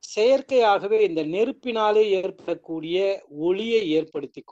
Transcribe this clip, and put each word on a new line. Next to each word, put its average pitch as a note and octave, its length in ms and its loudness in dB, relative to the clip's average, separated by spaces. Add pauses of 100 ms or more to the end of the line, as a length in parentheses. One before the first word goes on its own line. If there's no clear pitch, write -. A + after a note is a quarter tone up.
(140)
செயற்கையாகவே A3 880 2
இந்த E3 240 0
நெருப்பினாலே G#3+ 840 0
ஏற்படக்கூடிய F3+ 1200 -4
ஒளியை F#3+ 640 -2
ஏற்படுத்தி D3+ 600 -4